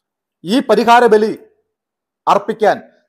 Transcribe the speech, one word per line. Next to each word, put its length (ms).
ഈ 160
പരിഹാര 460
ബലി 360
അർപ്പിക്കാൻ 540